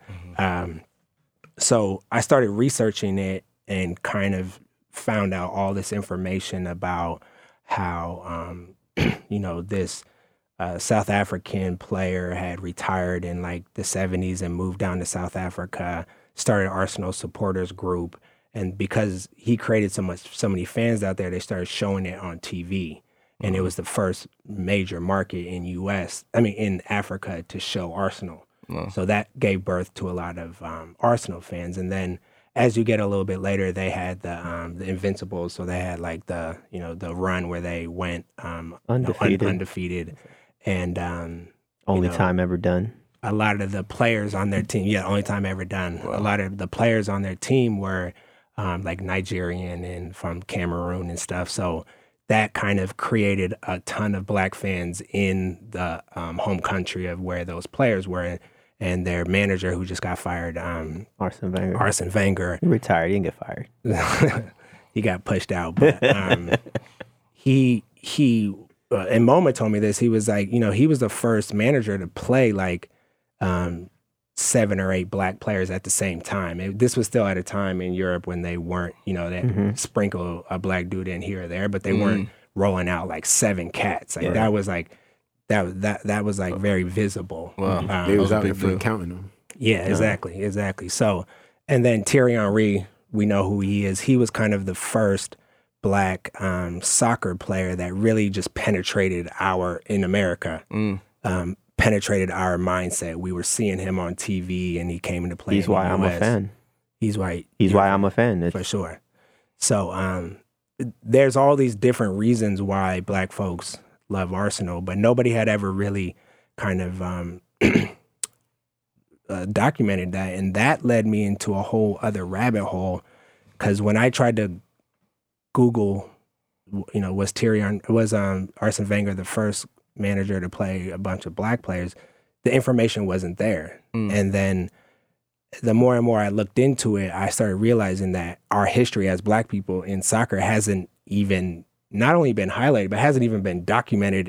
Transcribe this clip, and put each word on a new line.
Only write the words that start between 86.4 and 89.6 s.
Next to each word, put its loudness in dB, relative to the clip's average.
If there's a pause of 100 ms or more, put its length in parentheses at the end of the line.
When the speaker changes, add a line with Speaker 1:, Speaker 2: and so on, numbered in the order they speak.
Speaker 2:
very 2
visible. -4
Speaker 1:
Wow. 2
Speaker 2:
Um, -2 (240)
Speaker 4:
They 6
was -
Speaker 1:
That -
was 4
a 4
Speaker 4:
out 2
Speaker 1:
big 2
Speaker 4:
there 0
Speaker 1:
deal. 0
Speaker 4:
counting -2
them. -12 (280)
Speaker 2:
Yeah, 4